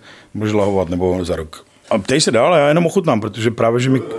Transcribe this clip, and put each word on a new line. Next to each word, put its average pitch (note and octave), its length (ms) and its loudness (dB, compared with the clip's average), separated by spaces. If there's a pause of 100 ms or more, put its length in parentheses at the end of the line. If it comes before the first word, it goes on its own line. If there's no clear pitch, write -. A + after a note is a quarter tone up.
(340)
budeš G#2+ 200 -2
lahovat G2 340 0
nebo F2+ 360 0
za E2 120 -4
rok. D#2+ 300 -12 (240)
A A2 80 0
ptej B2+ 220 0
se F#3+ 100 0
dál, C3+ 240 2
já D3 140 4
jenom E3 180 2
ochutnám, D#3+ 340 0
protože A2 300 -4
právě, A#2 300 0
že C3 100 0
mi C3 100 2 (180)